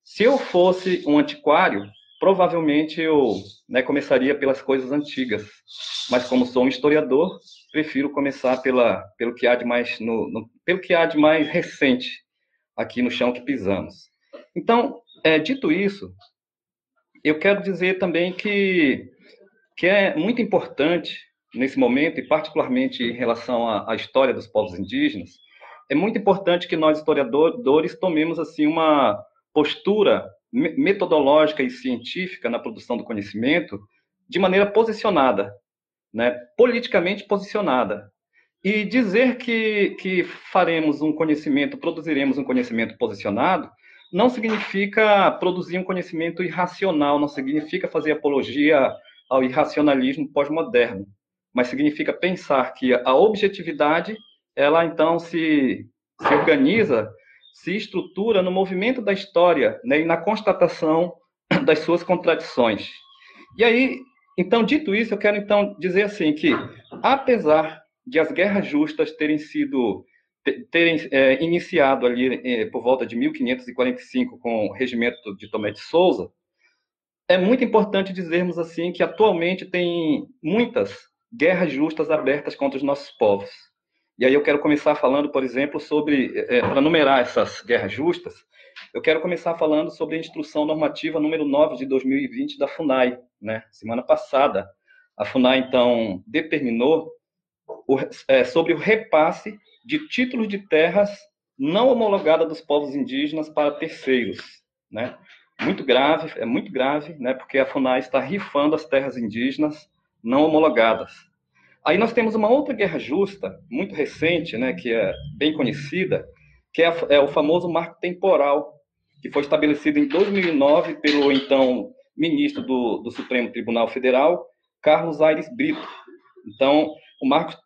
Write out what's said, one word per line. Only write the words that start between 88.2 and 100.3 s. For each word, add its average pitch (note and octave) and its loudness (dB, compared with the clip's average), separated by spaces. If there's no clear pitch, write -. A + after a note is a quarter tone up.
eu A2+ -8
quero D#3 0
começar E3+ -4
falando D#3 0
sobre D#3 -8
a - -6
Instrução D3+ -6
Normativa D#3 -4
número D#3 -2
nove C#3+ 2
de C3+ -8
dois C3 0
mil C3+ 0
e C#3 -2
vinte C3+ -8
da C#3+ 0
funai, C3 0
né? A2 -8
Semana A#2 -8
passada, C3 0
a G#2 -6
funai, B2+ 2
então, A#2+ 0
determinou D3 -2
o, C3+ 2
é, C3 6
sobre E3 0
o D#3 0
repasse F3+ 0
de A3+ -6
títulos B3 -2